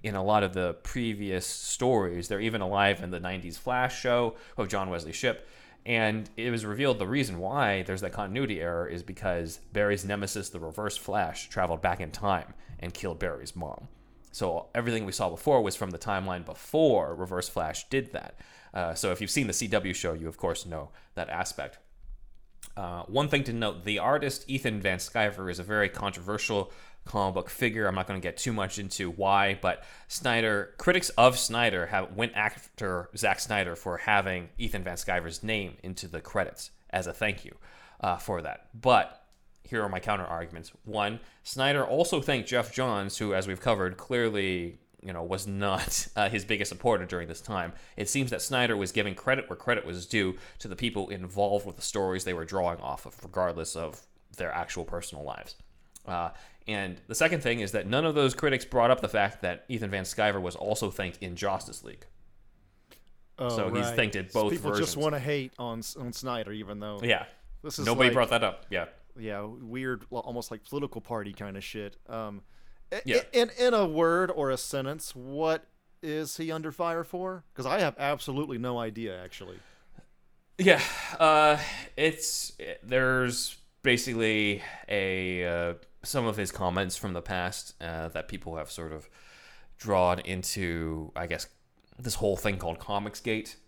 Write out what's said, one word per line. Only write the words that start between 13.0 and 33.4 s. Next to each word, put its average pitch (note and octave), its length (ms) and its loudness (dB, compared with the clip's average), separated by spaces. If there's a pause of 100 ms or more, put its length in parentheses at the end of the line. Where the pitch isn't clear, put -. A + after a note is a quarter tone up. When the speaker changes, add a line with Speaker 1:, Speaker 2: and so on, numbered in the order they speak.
Speaker 1:
Barry's D#2 360 -6
mom. - 320 -8 (460)
So E2+ 420 -2
everything A#2 300 0
we F#2+ 80 -4
saw F#2+ 160 0
before B2+ 320 4
was G2 160 0
from F#2 140 -4
the E2 60 -6
timeline F#2+ 480 -2
before G#2 680 2
Reverse F2+ 320 -4
Flash D#2 400 -4
did C3+ 240 0
that. - 260 -10 (360)
Uh, E2+ 220 -2
so F#2 180 0
if F2+ 80 -4
you've G2+ 100 -4
seen C3+ 160 2
the G2 60 -2
C A2+ 140 -2
W F#2+ 260 0
show, F2 180 -2
you D#2+ 160 -6
of D#2 100 -8
course E2+ 280 -2
know D#2 240 -8 (260)
that F2 140 -6
aspect. D2+ 480 -6 (1000)
Uh, F2 280 -6
one C3+ 260 2
thing C#3+ 160 4
to A#2 80 -2
note, G#2+ 320 -2
the G#2 140 2
artist C#3 480 2
Ethan A#2+ 340 -2
Van F#2 180 2
Sciver G2 500 0
is F2 80 -4
a F2 60 -8
very G#2 260 2
controversial G2+ 840 -2 (340)
comic G2 280 2
book F2+ 160 -2
figure. A2 380 0
I'm F#2+ 80 2
not F#2+ 100 0
gonna F#2+ 140 -4
get F2 180 -4
too A#2+ 160 -2
much G2 240 0
into F#2+ 320 -4
why, G2 520 4
but F#2 220 0 (260)
Snyder, A2+ 680 2
critics F3 340 4
of B2 280 8
Snyder G#2 480 2
have F#2+ 280 0
went A2+ 200 0
after F#2+ 840 -2
Zack G2 220 4
Snyder F#2+ 360 0